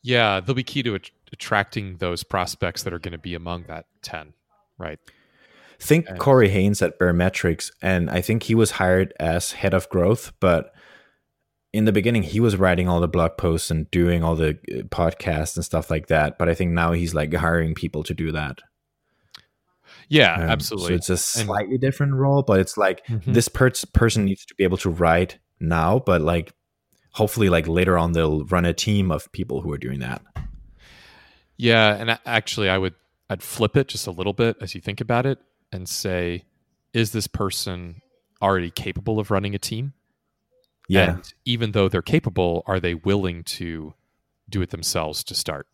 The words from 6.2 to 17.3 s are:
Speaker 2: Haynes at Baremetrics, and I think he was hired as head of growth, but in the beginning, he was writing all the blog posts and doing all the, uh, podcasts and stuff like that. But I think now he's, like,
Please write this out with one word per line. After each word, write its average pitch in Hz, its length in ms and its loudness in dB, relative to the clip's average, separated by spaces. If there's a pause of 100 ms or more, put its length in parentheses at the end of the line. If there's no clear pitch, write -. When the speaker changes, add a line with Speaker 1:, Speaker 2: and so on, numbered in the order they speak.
Speaker 2:
Haynes 101 320 2
at 85 180 0
Baremetrics, 87 720 2 (120)
and 87 260 0
I 90 120 -2
think 110 240 -2
he 113 100 0
was 110 180 4
hired 92 460 2
as 82 340 -2
head 95 220 0
of 92 140 0
growth, 92 520 0
but 87 320 2 (1000)
in 107 120 2
the 107 80 4
beginning, 104 300 2
he 87 180 -2
was 110 160 4
writing 90 320 4
all 87 120 2
the 87 80 2
blog 82 280 0
posts 82 340 -2
and 78 200 -4
doing 87 320 2
all 82 120 0
the, 78 240 0 (120)
uh, - 140 -8
podcasts 82 720 -2
and 87 80 -6
stuff - 260 -4
like 78 160 -4
that. 76 320 0
But 85 100 2
I 82 60 2
think 87 160 -2
now 85 220 0
he's, 85 200 -2
like, 76 220 -2